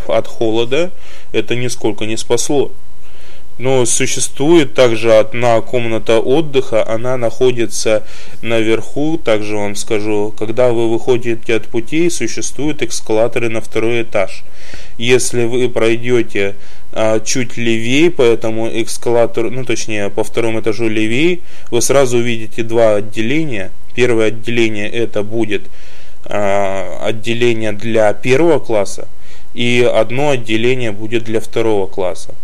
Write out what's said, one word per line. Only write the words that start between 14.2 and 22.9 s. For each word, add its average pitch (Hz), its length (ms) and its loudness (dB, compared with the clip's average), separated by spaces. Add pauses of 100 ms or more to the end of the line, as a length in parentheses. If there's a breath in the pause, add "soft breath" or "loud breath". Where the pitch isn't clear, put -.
Если 120 480 2
вы 120 240 0
пройдёте, 113 840 0 (380 loud breath)
а, 110 260 0
чуть 117 360 -2
левее 117 540 2
по 143 140 2
этому 113 460 2
эскалатору, 117 800 0
ну, 127 120 -2
точнее, 107 460 -2
по 107 140 0
второму 113 380 0
этажу 110 280 0
левее, 117 520 0 (280 loud breath)
вы 120 140 0
сразу 131 340 2
увидите 117 460 0
два 113 320 2